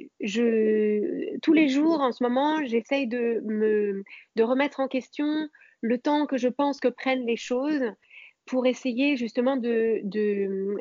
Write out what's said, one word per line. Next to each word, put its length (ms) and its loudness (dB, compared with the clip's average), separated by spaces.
je, 1000 2
tous 140 4
les 140 6
jours, 320 2
en 120 2
ce 100 -6
moment, 420 2
j'essaye 420 0
de 380 -2
me, 580 0
de 60 2
remettre 380 0
en 80 0
question 600 -4
le 180 0
temps 280 0
que 100 -2
je 120 0
pense 320 -2
que 80 2
prennent 380 -2
les 100 0
choses 460 -2
pour 200 -2
essayer 500 0
justement 400 0
de, 460 0
de, 800 -2